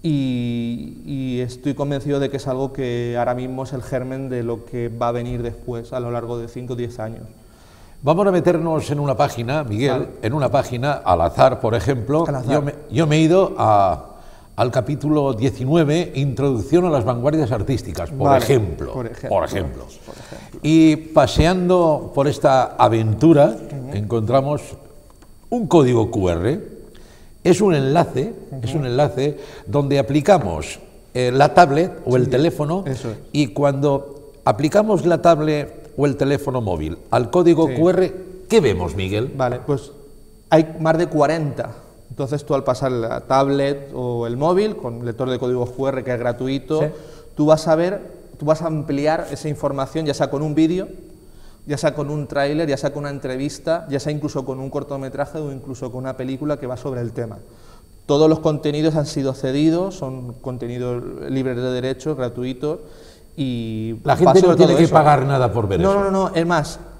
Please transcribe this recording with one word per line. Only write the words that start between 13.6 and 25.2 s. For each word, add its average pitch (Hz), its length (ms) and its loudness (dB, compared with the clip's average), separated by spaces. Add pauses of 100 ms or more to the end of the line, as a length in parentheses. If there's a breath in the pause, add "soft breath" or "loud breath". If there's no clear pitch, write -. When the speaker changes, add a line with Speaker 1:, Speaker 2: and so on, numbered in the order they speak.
Speaker 2:
al 113 160 0
capítulo 143 600 0
diecinueve, 139 840 0
Introducción 135 680 2
a 180 60 2
las 135 140 2
vanguardias 127 480 0
artísticas, 98 580 -4
por 139 200 -2
Speaker 1:
Vale, 131 140 6
Speaker 2:
ejemplo, 85 480 0
Speaker 1:
por 123 140 -8
ejemplo, - 220 -10
Speaker 2:
por 92 160 2
ejemplo. 76 400 -4 (200)
Speaker 1:
por - 120 -16
ejemplo. - 460 -18
Speaker 2:
Y 160 340 8
paseando 170 1160 2
por 139 140 2
esta 135 500 2
aventura, 120 800 6
Speaker 1:
Ujú. 139 400 -10
Speaker 2:
encontramos 120 680 0 (880)